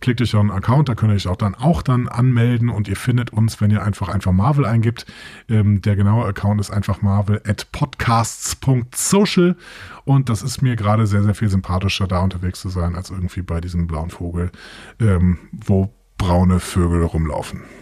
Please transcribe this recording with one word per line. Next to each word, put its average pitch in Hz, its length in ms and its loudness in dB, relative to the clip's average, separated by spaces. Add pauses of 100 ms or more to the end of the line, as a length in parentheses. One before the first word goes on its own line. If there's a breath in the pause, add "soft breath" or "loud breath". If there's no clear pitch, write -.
Klickt 123 200 0
euch 113 140 0
auf 107 60 4
einen 104 100 2
Account, 123 380 2
da 117 40 -2
könnt 107 200 2
ihr - 20 2
euch 92 140 -2
auch 90 80 -2
dann, 101 180 -2
auch 160 260 0
dann 123 280 0
anmelden 120 580 2
und 104 220 -2
ihr 98 80 -2
findet 120 340 0
uns, 113 300 0
wenn 104 100 4
ihr 107 100 2
einfach, 101 280 -2
einfach 95 240 0
Marvel 127 320 4
eingibt. 117 400 0 (420 loud breath)
Ähm, 104 340 2
der 104 140 2
genaue 101 300 2
Account 101 340 0
ist 98 100 -4
einfach 104 320 -4
marvel 101 460 0
at - 240 -6
podcasts - 840 -2
punkt 123 400 -2
social 180 580 2 (480 loud breath)
und 135 240 2
das 113 160 -2
ist - 180 -8
mir 127 140 2
gerade 107 320 2
sehr, 101 160 2
sehr 104 100 2
viel 110 140 -2
sympathischer, 95 600 -2
da 92 120 -2
unterwegs 92 400 -4
zu - 80 -10
sein, 87 260 -2
als 90 160 -10
irgendwie 92 320 -6
bei 85 200 -6
diesem 87 260 -2
blauen 82 220 -6
Vogel, 87 420 -6 (480 loud breath)
ähm, 90 400 4 (140)
wo 98 400 0 (240)
braune 90 420 2
Vögel 85 440 0
rumlaufen. - 580 -4 (200 loud breath)